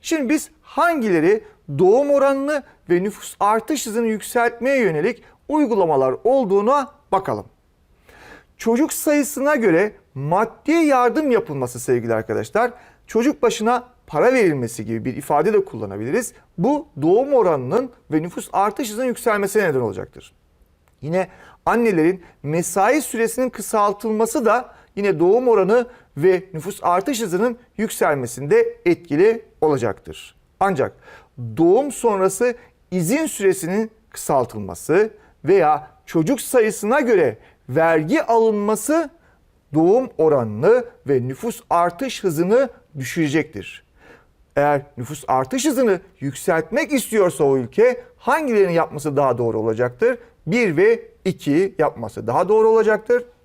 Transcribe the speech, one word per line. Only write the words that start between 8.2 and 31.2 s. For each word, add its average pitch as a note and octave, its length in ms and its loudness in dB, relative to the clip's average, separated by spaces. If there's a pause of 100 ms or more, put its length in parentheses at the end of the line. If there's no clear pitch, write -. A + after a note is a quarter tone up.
Çocuk A#3+ 360 0
sayısına D4 640 0
göre G#3 360 2 (240)
maddi F#3 560 -2
yardım D4 600 2
yapılması C#3 480 -2
sevgili A#2 340 0
arkadaşlar, A2 580 -2 (360)
çocuk A#3+ 340 0
başına A#3 420 0 (240)
para F#3 260 2
verilmesi C#3 520 0
gibi A2+ 200 -6
bir B2+ 120 -6
ifade D#3 360 0
de G3 120 2
kullanabiliriz. A2 680 -6 (240)
Bu C#4+ 300 -2 (140)
doğum A3+ 320 2
oranının F#3 580 0 (200)
ve D3+ 100 0
nüfus F3 320 -12
artış G#3 360 -2
hızının A3 160 -6
yükselmesine G#3 580 -2
neden C#3+ 160 0
olacaktır. G2 540 -8 (680)
Yine F3+ 260 -4 (380)
annelerin F#3 580 2 (200)
mesai F#3+ 580 0
süresinin A3+ 480 -4
kısaltılması A3 960 -2
da A#3 300 0 (200)
yine F#3+ 240 -2
doğum A3 280 4
oranı A3+ 400 2 (300)
ve F3+ 260 2 (100)
nüfus E3 280 -10
artış G3 400 0
hızının A3+ 360 -2 (200)
yükselmesinde E3 1080 -2
etkili F3 600 2 (160)
olacaktır. A#2 720 -4 (240)
Ancak D3 340 0 (640)